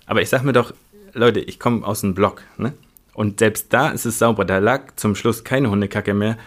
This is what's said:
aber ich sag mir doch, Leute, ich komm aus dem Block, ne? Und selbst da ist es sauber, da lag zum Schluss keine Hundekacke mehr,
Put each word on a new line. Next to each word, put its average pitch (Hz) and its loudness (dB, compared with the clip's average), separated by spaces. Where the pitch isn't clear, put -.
aber - 0
ich 120 -2
sag 127 0
mir 139 0
doch, 120 2
Leute, 110 2
ich - -10
komm 117 0
aus 104 -6
dem 98 0
Block, 98 0
ne? 113 -6
Und 104 -2
selbst - 0
da 135 2
ist - -6
es 113 -4
sauber, 110 2
da 95 0
lag 113 0
zum 104 -2
Schluss - -2
keine 131 0
Hundekacke 101 -2
mehr, 107 0